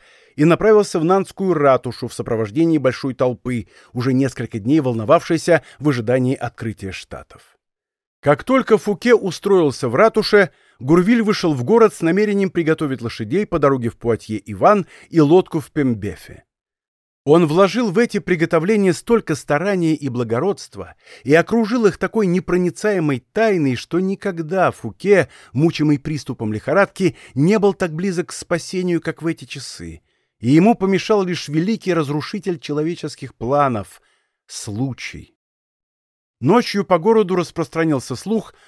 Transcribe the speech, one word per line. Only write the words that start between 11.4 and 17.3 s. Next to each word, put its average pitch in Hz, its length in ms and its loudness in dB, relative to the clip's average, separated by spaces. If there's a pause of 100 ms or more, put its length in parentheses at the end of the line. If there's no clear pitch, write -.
в 123 100 -4
город 220 300 4
с - 80 -18
намерением 196 480 0
приготовить 156 520 -2
лошадей 117 440 -4
по 175 140 -4
дороге 135 300 0
в - 80 -8
Пуатье-Иван 117 880 0 (220)
и 165 120 2
лодку 165 380 4
в - 120 -10
Пембефе. 110 720 -6 (840)
Он 165 220 6